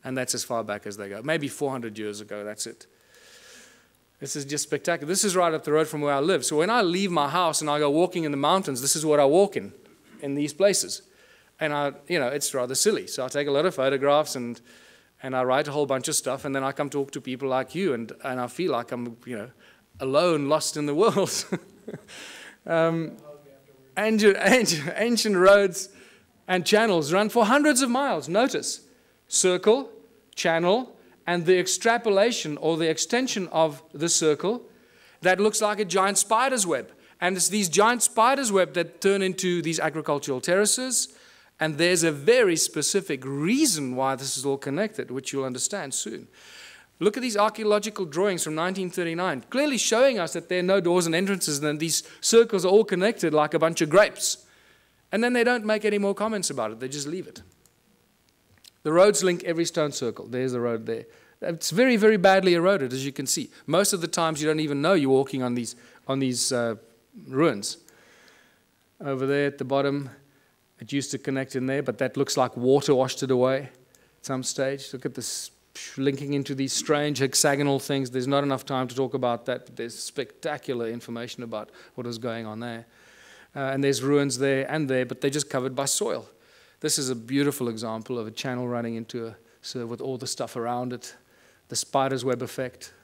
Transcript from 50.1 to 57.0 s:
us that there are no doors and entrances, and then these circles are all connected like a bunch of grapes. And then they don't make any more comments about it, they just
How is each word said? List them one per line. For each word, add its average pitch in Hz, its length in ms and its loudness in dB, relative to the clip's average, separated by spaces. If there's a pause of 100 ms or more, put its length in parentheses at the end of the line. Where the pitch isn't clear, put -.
us 165 140 -4
that 165 140 -8
there 180 120 0
are - 20 0
no 190 180 4
doors 175 240 4
and 165 120 0
entrances, 180 420 0
and 147 80 -2
then 151 120 -2
these 160 260 -2 (160)
circles 226 440 4
are 185 40 2
all 208 160 8
connected 185 500 0
like 151 200 4
a 160 40 2
bunch 165 220 2
of 151 100 0
grapes. - 560 2 (640)
And 220 140 0
then 247 80 2
they 240 100 2
don't 240 220 2
make 214 200 0
any 208 140 2
more 202 160 0
comments 208 340 -4
about 120 220 -4
it, 113 80 -12
they 127 80 -8
just 143 220 -8